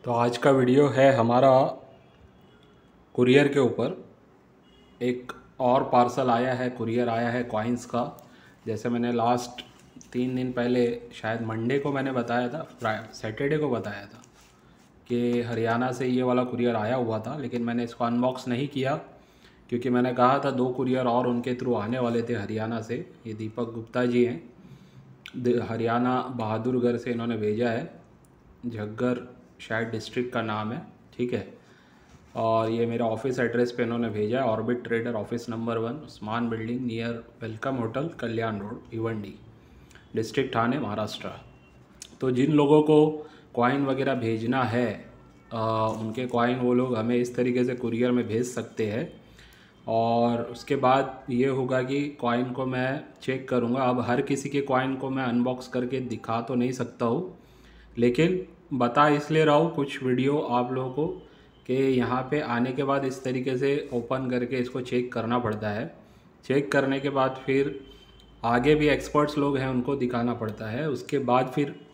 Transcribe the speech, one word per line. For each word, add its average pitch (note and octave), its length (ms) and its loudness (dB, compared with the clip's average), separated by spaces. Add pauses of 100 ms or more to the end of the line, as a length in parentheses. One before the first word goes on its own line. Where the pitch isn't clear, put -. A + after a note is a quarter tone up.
तो B2 80 -4
आज A#2+ 260 2
का D3 140 4
वीडियो C3 360 6
है C3 260 6
हमारा A#2+ 380 6 (1600)
कुरियर C3 340 6
के C#3 120 2
ऊपर। B2 460 0 (960)
एक B2 300 -4 (280)
और C3 240 4
पार्सल B2 460 2
आया B2 240 2
है, B2 160 -2
कुरियर A#2 400 -2
आया A#2 200 0
है B2 140 -2
coins A#2+ 420 -4
का। - 440 -6 (380)
जैसे A2 220 -4
मैंने A#2+ 220 -2
last A#2+ 500 0 (500)
तीन B2+ 240 -2
दिन B2+ 160 -2
पहले, A#2+ 500 2 (120)
शायद A2+ 280 -4
Monday A2+ 380 0
को C#3+ 120 -2
मैंने C3+ 200 -2
बताया A#2+ 380 -2
था, D#3 140 -8 (160)
फ्रा-, A2 340 -4
Saturday C#3+ 440 -2
को D3+ 120 0
बताया G#2 360 -4
था - 160 -20 (840)
कि A#2+ 340 0
हरियाणा A#2 500 0
से C3 160 -4
ये B2+ 160 2
वाला B2 200 2
कुरियर A#2+ 320 0
आया A2 200 0
हुआ A2+ 240 -2
था, B2 180 -8
लेकिन A#2+ 240 -6
मैंने A#2+ 220 -2
इसको A#2 220 -4
unbox B2 420 0
नहीं B2+ 200 -2
किया C3 280 -2 (720)
क्योंकि B2 200 -2
मैंने B2 240 2
कहा B2+ 320 6
था C#3 60 2
दो B2 160 0
कुरियर B2+ 380 0
और B2 220 2
उनके B2 280 -2
through B2 200 -2
आने A2 240 -2
वाले A#2+ 220 0
थे A#2+ 120 -4
हरियाणा A2 480 -4
से। B2+ 300 -8 (160)
ये A2 60 -8
दीपक A2 380 -8
गुप्ता A#2 340 -2
जी A#2+ 200 4
हैं, D3+ 240 -6 (880)
द-, A#2+ 320 0
हरियाणा A#2+ 520 0
बहादुरगढ़ A#2 760 -2
से B2 140 -6
इन्होंने A#2 260 -4
भेजा G#2+ 320 0
है, C3 320 -6 (640)
झज्जर A2+ 680 -4 (260)
शायद A2+ 280 -4
district A#2 460 -6
का A#2 80 0
नाम G#2+ 300 -4
है, E3 100 -8 (360)
ठीक B2 160 -2
है। - 200 -6 (800)
और A2+ 340 2
ये A#2 160 2
मेरा A#2 200 0
office B2+ 340 -2
address A#2+ 320 2
पे B2 120 -2
इन्होंने A#2 260 -2
भेजा G#2+ 320 0
है, B2+ 60 0
ऑर्बिट A2+ 360 0
Trader A#2 300 -2
office A#2 360 -6
number A2+ 280 -4
वन, A2+ 160 -4
Smaan A#2 560 -6
Building A#2 300 -4
near A#2 640 -6
Welcome A2+ 320 -4
Hotel, A#2+ 320 -4
Kalyan A2+ 520 -4
Road, G#2 140 -8 (180)
Ivandi, A2+ 480 -6 (760)
district A2+ 380 -2
ठाणे, A#2+ 260 0
Maharashtra। G#2 500 -6 (920)
तो C3 100 2
जिन C3 200 2
लोगों D3 300 8
को D3+ 480 4 (240)
coin C3+ 320 2
वगैरह C3+ 300 0
भेजना A#2 480 0
है, A2+ 420 -2 (480)
अ, A2+ 60 -6 (400)
उनके A2+ 260 -4
coin B2 300 2
वो B2 180 2
लोग B2 240 2
हमें A#2 180 0
इस B2 200 0
तरीके B2 280 2
से B2 120 0
courier A#2+ 360 0
में A#2+ 160 0
भेज A2+ 180 0
सकते A2 420 -6
हैं। B2 340 -6 (640)
और A#2 540 2
उसके - 340 -4
बाद C3 540 2
ये B2 180 2
होगा B2+ 360 0
कि C#3+ 260 -2
coin B2 420 -2
को B2+ 140 -4
मैं B2+ 380 -2 (180)
check C3 280 -4
करूँगा। B2 340 2
अब B2+ 160 2
हर B2 220 0
किसी C#3 280 -2
के C#3 120 0
coin C3+ 340 0
को C3+ 140 -6
मैं C3 140 -2
unbox B2 440 0
करके B2+ 320 -2
दिखा A2+ 420 -4
तो B2+ 140 -6
नहीं B2 160 2
सकता A#2+ 340 -4
हूँ, D3+ 320 -2 (600)
लेकिन D#3 480 2 (280)
बता C#3+ 360 4
इसलिए D#3 360 2
रहा D3 100 6
हूँ D#3 200 4
कुछ C#3 280 -4
video B2+ 360 2
आप B2 320 0
लोगों C3 200 -4
को D3 160 -2 (600)
कि B2+ 60 0
यहाँ B2+ 580 2
पे D3 80 0
आने A#2+ 320 0
के C#3 120 -2
बाद C#3 220 0
इस C3 180 -6
तरीके B2+ 340 -2
से C#3 360 0
open B2+ 360 -4
करके B2 280 -2
इसको B2 240 -4
check B2 320 -2
करना A#2+ 260 0
पड़ता G#2 300 -2
है। A#2 260 -6 (500)
Check C3+ 260 2
करने C3+ 280 2
के C#3+ 100 -2
बाद C3+ 360 0
फिर C#3 340 0 (640)
आगे B2 320 4
भी D3+ 120 2
experts D3 500 2
लोग C#3+ 200 0
हैं, C3 100 -2
उनको C3 280 0
दिखाना B2 380 -2
पड़ता A2 360 -6
है। D3 200 -4
उसके C3 300 -4
बाद B2 360 2
फिर D3 200 0 (180)